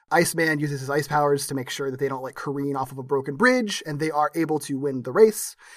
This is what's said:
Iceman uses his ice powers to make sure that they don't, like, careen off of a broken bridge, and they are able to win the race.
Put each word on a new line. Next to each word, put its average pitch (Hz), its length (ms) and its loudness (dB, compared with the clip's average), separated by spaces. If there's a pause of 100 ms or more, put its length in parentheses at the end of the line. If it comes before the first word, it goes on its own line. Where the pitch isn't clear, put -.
(100)
Iceman 165 500 2
uses 143 200 -2
his 131 100 -6
ice 147 180 0
powers 147 380 2
to 143 80 -6
make 127 160 -6
sure 135 200 -4
that 131 80 -6
they 135 100 0
don't, 131 140 -6
like, 131 120 -10
careen 143 420 -4
off 131 160 -4
of 131 60 -14
a 135 40 -8
broken 135 340 -2
bridge, 233 500 2
and 147 120 -6
they 156 120 -2
are 147 240 2
able 156 260 0
to 139 180 -6
win 131 240 -2
the 127 100 -6
race. 214 440 4 (200)